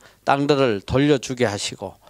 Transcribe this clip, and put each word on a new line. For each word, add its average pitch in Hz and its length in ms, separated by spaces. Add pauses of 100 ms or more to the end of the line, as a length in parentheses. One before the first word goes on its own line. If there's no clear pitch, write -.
(240)
땅들을 135 580
돌려주게 131 640
하시고 101 520 (140)